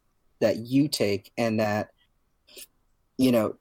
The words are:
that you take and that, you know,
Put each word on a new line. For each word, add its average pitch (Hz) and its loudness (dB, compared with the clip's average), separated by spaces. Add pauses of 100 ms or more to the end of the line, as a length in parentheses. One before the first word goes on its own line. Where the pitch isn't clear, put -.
(380)
that - 0
you 131 2
take 101 -2
and 113 0
that, 107 -2 (1300)
you 131 4
know, 110 0